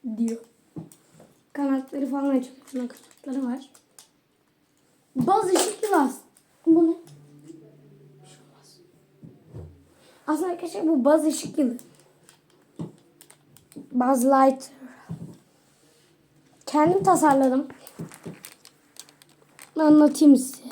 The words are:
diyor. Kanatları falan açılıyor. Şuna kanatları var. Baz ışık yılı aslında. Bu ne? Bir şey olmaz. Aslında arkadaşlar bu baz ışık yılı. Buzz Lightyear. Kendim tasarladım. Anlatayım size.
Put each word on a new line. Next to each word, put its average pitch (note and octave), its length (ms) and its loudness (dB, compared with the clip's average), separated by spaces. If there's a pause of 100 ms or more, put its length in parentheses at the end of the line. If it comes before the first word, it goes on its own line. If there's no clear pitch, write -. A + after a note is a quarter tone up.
(180)
diyor. A#3 240 -4 (1120)
Kanatları C4+ 540 -4
falan C#4 220 -4
açılıyor. C4 420 -4
Şuna B3 160 -8
kanatları C4 600 -12
var. C4 220 -10 (1500)
Baz F#4 380 0
ışık F4 300 -4
yılı G#4 120 -2
aslında. C4+ 360 -4 (340)
Bu E4 220 4
ne? E4 80 -2 (1300)
Bir - 40 -20
şey - 100 -20 (140)
olmaz. - 280 -20 (1500)
Aslında D#4 240 -4
arkadaşlar F4 360 -6
bu C#4+ 180 2
baz D4 200 4
ışık - 320 -4
yılı. B3 200 -2 (2250)
Buzz B3 340 0
Lightyear. C4+ 560 2 (1800)
Kendim E4+ 380 0
tasarladım. C#4 640 2 (2000)
Anlatayım D4+ 560 6
size. - 360 -6